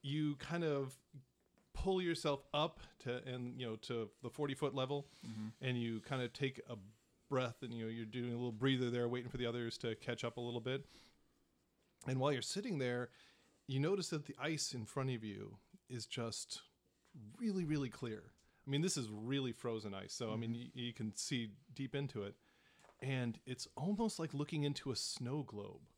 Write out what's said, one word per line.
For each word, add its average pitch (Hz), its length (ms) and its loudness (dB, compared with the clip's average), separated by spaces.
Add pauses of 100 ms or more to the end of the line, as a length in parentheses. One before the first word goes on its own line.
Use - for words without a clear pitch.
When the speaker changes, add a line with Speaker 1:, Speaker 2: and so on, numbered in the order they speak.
Speaker 1:
You 147 340 2
kind 170 280 -2
of 139 320 2 (760)
pull 185 280 4
yourself 160 520 2
up 156 260 2 (200)
to, 123 260 -2
and, 123 340 -4
you 123 80 -2
know, 110 100 -2
to 113 320 -2 (120)
the 123 80 -4
forty-foot 139 460 0
level, 139 320 0 (200)
Speaker 2:
Mm-hmm. 107 200 -4 (140)
Speaker 1:
and 127 200 2
you 113 200 0
kind 131 200 -2
of 120 120 -2
take 131 360 -2
a 120 60 -4 (540)
breath, 127 340 2
and, 117 100 -4
you 113 120 -2
know, 110 40 -2
you're 113 160 -4
doing 120 260 -2
a 117 40 0
little 120 160 0
breather 127 400 6
there, 120 180 4
waiting 123 200 0
for 131 80 -4
the 123 100 2
others 117 320 0
to 113 160 0
catch 120 280 -4
up 117 140 -2
a 123 40 -4
little 120 200 0
bit. 131 240 0 (1200)
And 131 120 2
while 143 120 6
you're 123 100 2
sitting 208 360 -2
there, 123 320 0 (580)
you 135 120 2
notice 185 300 4
that 151 160 -2
the 139 160 -8
ice 151 320 0
in 113 120 -4
front 131 260 0
of 113 120 -2
you 101 340 -6 (320)
is 120 180 -6
just - 540 -4 (760)
really, 190 280 2
really 143 240 2
clear. 110 340 -4 (420)
I 139 60 -6
mean, 143 100 6
this 180 160 4
is 113 140 0
really 123 400 0
frozen 110 420 -2
ice, 95 200 -6
so, 110 180 -2
I 110 60 0
mean, 113 140 0
Speaker 2:
Mm-hmm. 117 80 0 (160)
Speaker 1:
y-, 123 100 -4
you 117 80 -2
can 107 220 -2
see 117 360 0 (240)
deep 135 180 -4
into 139 300 -2
it. 101 120 -6 (680)
And 127 440 2
it's 127 220 -6 (100)
almost 208 400 2
like 160 160 -2
looking 147 300 2
into 143 280 0
a 110 40 0
snow 131 480 -2
globe. 101 380 -8 (160)